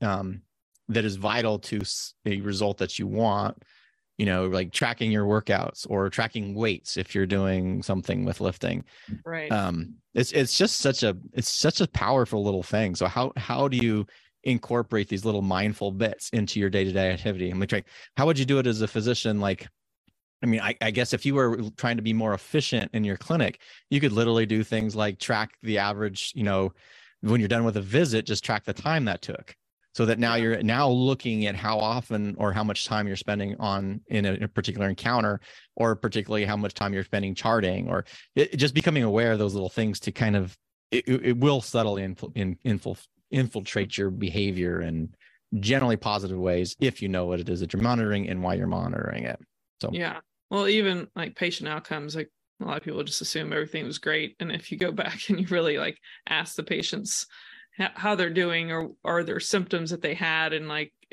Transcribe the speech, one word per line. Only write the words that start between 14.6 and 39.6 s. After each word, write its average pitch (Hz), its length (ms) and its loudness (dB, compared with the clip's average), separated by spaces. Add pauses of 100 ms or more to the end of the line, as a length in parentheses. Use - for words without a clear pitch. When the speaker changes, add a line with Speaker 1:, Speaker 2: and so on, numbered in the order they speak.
Speaker 1:
these 98 160 -2
little 104 180 2
mindful 98 480 0
bits 104 400 -2
into 107 300 0
your 98 80 4
day-to-day 95 440 2
activity? 92 380 -2
And 92 80 -4
we 98 80 0
try, 101 160 0 (360)
how 139 80 4
would 160 120 4
you 135 60 2
do 139 140 4
it 127 80 2
as 110 160 0
a 110 40 2
physician? 110 540 0
Like, 98 260 0 (760)
I 123 40 0
mean, 113 140 4
I, 104 220 -2
I 110 80 2
guess 120 240 0
if - 100 -4
you 139 100 2
were 123 240 4 (200)
trying 120 180 0
to 113 60 -2
be 110 100 0
more 110 220 2
efficient 117 580 0
in 110 100 0
your 101 140 0
clinic, - 460 0 (260)
you 143 100 4
could 135 140 4
literally 113 320 4
do 110 180 2
things 110 320 -2
like 104 240 0
track 107 340 0 (100)
the 110 160 0
average, 101 560 -2
you 131 80 -4
know, 95 320 2 (480)
when 113 180 4
you're 104 80 2
done 117 160 2
with 107 140 0
a - 20 2
visit, 113 460 2
just 104 180 -2
track 110 200 -2
the 107 100 -4
time 151 320 -2
that 90 160 -4
took. - 340 -12 (380)
So 120 100 2
that 110 140 4
now 117 160 4
Speaker 2:
Yeah. 117 80 2
Speaker 1:
you're 113 200 2
now 120 280 4
looking 123 560 2
at 101 80 -2
how 107 240 0
often 107 580 -2
or 101 160 2
how 107 120 0
much 104 200 -2
time 107 220 0
you're 98 100 -4
spending 101 420 -2
on 98 500 -2
in 104 180 2
a, 98 80 2
a 101 140 -2
particular 101 400 -2
encounter, 107 520 0 (360)
or 113 200 4
particularly 104 480 -2
how 104 120 0
much 104 180 -2
time 101 180 -2
you're 95 120 0
spending 98 300 -2
charting, 92 540 2
or 90 160 -2 (300)
it, 147 180 4
it - 40 -4
just 131 180 2
becoming 151 300 2
aware 113 280 4
of 110 60 2
those 101 160 2
little 95 160 -2